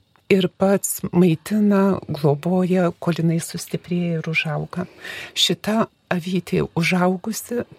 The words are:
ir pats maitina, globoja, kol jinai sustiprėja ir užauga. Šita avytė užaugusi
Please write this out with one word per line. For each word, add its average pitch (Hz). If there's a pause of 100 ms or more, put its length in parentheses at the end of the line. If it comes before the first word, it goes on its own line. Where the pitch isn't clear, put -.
(300)
ir 190
pats -
maitina, 190
globoja, 175
kol 170
jinai 165
sustiprėja 170
ir 165
užauga. 160 (460)
Šita - (200)
avytė 175
užaugusi 185 (140)